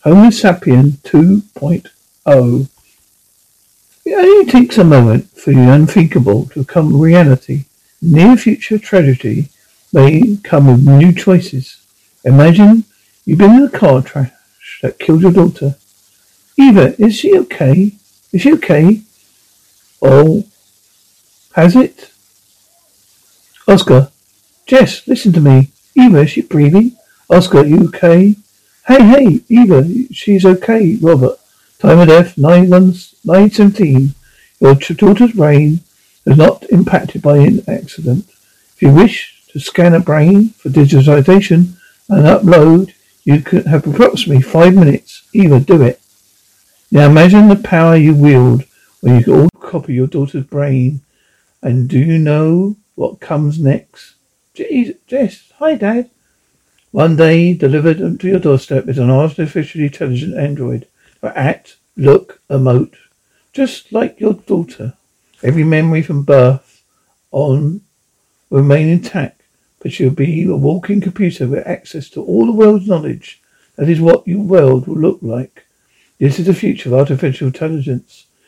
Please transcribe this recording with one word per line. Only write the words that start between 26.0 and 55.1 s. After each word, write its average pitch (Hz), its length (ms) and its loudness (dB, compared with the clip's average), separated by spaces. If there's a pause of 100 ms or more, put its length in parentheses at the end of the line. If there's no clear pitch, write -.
is 151 80 -2
she - 100 -6
breathing?" 175 520 0 (360)
"Oscar, 170 340 2
you 160 200 2
okay?" 180 520 2 (520)
"Hey, 254 160 4
hey, 226 440 4
Eva, 185 400 2 (240)
she's 196 320 -2
okay, 190 560 0
Robert. 156 380 0 (400)
Time 165 220 2
of 175 80 4
death, 170 280 2
nine 175 320 2
one, 180 280 2 (280)
nine 202 280 2
seventeen. 156 640 0 (440)
Your 135 140 4
ch-, 139 240 -4
daughter's 214 360 2
brain 156 480 0 (440)
is 135 100 2
not - 360 0
impacted - 500 -2
by 147 160 0
an 143 300 2
accident. 160 580 -8 (480)
If - 80 -10
you 139 80 2
wish - 500 0 (120)
to 151 80 -12
scan 170 340 -2
a 165 60 0
brain 170 580 0
for - 120 -10
digitization 151 1080 2 (340)
and 170 160 0
upload, 170 640 2 (320)
you 147 180 0
could - 260 -4
have 147 180 -2
approximately 147 560 0
five 170 320 2
minutes. 165 480 0 (100)
Eva, 156 280 2
do 160 240 0
it." 127 180 -2 (880)
Now 143 180 2
imagine 180 420 4
the 202 60 4
power 165 400 0
you 156 200 2
wield 131 480 2 (380)
when 123 160 2
you 117 60 2
can - 100 0
all 156 160 2 (100)
copy - 340 -10
your 127 140 -4
daughter's 143 380 -8
brain. 139 560 -6 (600)
And 123 260 -4
do 127 120 -2
you 165 180 -2
know 160 600 -2 (180)
what - 240 -10
comes 151 400 -6
next? - 560 -6 (400)
"Jeez, 254 400 -8 (120)
Jess, - 500 -8